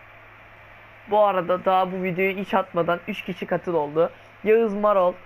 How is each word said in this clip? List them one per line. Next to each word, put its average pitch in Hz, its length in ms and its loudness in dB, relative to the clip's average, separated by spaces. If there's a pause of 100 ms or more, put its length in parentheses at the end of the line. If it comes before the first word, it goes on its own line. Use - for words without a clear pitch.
(1120)
Bu 214 100 4
arada 185 440 2
daha 185 280 2
bu 185 100 -6
videoyu 185 340 -2
hiç 202 180 -6
atmadan 175 540 0
üç 196 140 -10
kişi 180 240 -10
katıl 175 280 -4
oldu. 156 360 0 (340)
Yağız 220 300 2
Marol, 202 380 2 (140)